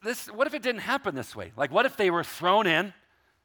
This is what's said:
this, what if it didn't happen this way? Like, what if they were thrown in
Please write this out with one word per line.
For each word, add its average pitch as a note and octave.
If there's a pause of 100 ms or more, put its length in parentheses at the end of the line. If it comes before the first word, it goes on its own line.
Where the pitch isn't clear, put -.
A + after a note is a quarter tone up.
this, A3+
what G#3+
if D4
it D4
didn't A3+
happen G3+
this B2+
way? F#2+
Like, C3+
what A3
if -
they F#3+
were E3+
thrown F#3+
in F3+ (520)